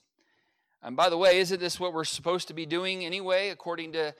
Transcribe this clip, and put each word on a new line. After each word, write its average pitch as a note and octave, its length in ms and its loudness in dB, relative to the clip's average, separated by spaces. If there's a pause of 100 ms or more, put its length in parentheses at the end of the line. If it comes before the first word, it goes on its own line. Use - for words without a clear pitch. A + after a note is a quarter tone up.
(840)
And A#2+ 140 -8
by E3+ 100 6
the E3+ 100 2
way, F3+ 220 8
isn't F#3 220 0
this F3+ 180 -4
what F3+ 140 -2
we're D#3+ 100 -2
supposed E3+ 460 -2
to D#3+ 40 -12
be D#3+ 120 -8
doing F#3 400 -4
anyway, F#3 460 0
according E3 420 -10
to D#3 260 -2